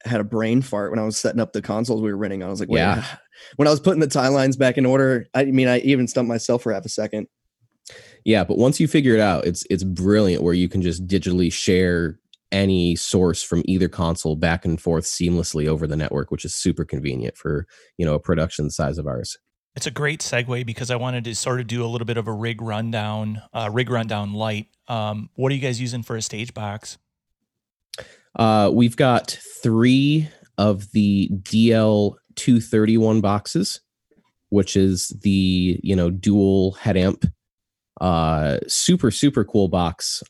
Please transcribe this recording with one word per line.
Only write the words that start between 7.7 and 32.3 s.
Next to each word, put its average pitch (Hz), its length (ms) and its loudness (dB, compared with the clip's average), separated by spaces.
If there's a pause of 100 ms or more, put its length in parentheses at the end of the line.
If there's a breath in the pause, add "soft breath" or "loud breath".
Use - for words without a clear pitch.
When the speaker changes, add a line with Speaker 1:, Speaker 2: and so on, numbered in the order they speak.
Speaker 2:
Yeah, 104 200 4
but - 140 -2
once 127 200 4
you 160 80 4
figure 135 280 4
it 110 60 4
out, 95 240 2
it's, 87 260 -4
it's 90 120 0
brilliant 95 640 2
where 87 100 2
you 90 140 2
can 95 140 -2
just 87 240 -2
digitally 90 460 2
share 87 680 0 (320)
any 95 420 2
source 90 480 0
from 85 220 -2
either 92 240 0
console 82 480 -2
back 85 280 0
and 80 160 -2
forth 80 240 -2
seamlessly 82 600 -2
over 78 220 -2
the 76 80 -4
network, 71 340 -4
which - 140 -8
is - 100 -8
super 85 300 -2
convenient 65 520 -6
for, 76 300 -6 (320 soft breath)
you 87 80 0
know, 76 80 2
a 73 60 0
production 78 460 -2
the 71 40 -4
size 78 280 -4
of 71 100 -6
ours. - 280 -8 (380)
Speaker 3:
It's - 140 -10
a - 20 -8
great 147 300 -6
segue 123 440 -4
because 120 280 -6
I 123 40 -2
wanted 123 280 -4
to 113 100 -8
sort 127 240 -4
of 120 80 -6
do 117 180 -4
a 117 40 -4
little 117 160 -6
bit 117 120 -4
of 110 120 -4
a 110 40 -4
rig 113 300 -6
rundown, 107 800 -6 (100)
uh, 110 200 -6
rig 123 180 0
rundown 110 420 -4
light. 107 360 -4 (180)
Um, 107 480 -6
what 131 160 -2
are 139 60 -2
you 131 40 -4
guys 123 200 -4
using 120 240 -6
for 123 100 -8
a 113 80 -8
stage 110 320 -10
box? 104 420 -12 (1400 loud breath)
Speaker 2:
Uh, 107 340 4
we've 117 240 2
got 127 400 2 (260)
three 135 640 2 (300 loud breath)
of 101 340 0
the 101 360 2 (140)
D 113 300 2
L 107 440 2 (200)